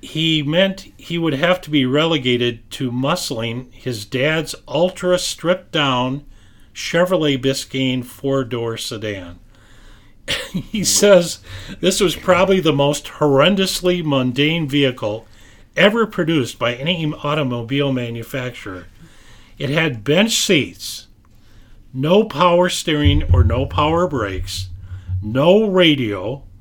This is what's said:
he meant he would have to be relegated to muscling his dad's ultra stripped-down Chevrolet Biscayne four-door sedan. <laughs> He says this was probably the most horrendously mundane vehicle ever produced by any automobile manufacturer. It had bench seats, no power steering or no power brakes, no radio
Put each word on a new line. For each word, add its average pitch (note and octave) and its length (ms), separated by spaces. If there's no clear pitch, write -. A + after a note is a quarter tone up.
he D#3+ 400
meant F#3 540
he - 220
would E3 160
have F3 280
to - 80
be C#3+ 160
relegated B2+ 840
to C3 180
muscling B2 840
his A2+ 320
dad's D3+ 500
ultra F3+ 500
stripped-down C#3+ 1040
Chevrolet E3 680
Biscayne C3 600
four-door B2 720
sedan. G2+ 680
<laughs> - 40
He - 320
says F#3 560
this F#3 200
was F#3 160
probably F#3 440
the D#3 120
most C#3+ 340
horrendously F3 960
mundane C#3+ 640
vehicle B2+ 580
ever G#3 300
produced D#3+ 520
by A#2+ 160
any D#3+ 300
automobile C#3 680
manufacturer. A#2 960
It C3+ 120
had C#3+ 340
bench G#3+ 280
seats, - 720
no D#3+ 320
power F3+ 440
steering D3 640
or - 120
no B2 220
power D#3+ 400
brakes, G2+ 640
no D3 460
radio C3+ 760